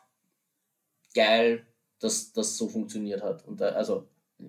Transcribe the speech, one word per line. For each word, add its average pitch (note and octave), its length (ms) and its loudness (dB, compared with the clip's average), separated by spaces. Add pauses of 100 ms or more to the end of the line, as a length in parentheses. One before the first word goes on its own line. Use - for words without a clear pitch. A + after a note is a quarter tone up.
(1120)
geil, A2+ 520 4 (340)
dass - 340 -4
das G#2+ 240 -4
so A2+ 100 -4
funktioniert G#2 540 -6
hat. - 240 -6
Und - 160 -8
da, G2+ 80 2
also, G#2 380 -2 (420)